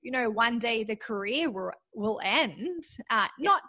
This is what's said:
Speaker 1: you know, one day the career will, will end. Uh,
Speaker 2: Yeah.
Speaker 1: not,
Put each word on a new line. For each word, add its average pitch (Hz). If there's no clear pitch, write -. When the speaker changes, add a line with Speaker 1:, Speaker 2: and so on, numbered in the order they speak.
Speaker 1:
you 247
know, 254
one 226
day 226
the 214
career 226
will, 185
will 214
end. 247
Uh, 214
Speaker 2:
Yeah. 359
Speaker 1:
not, 392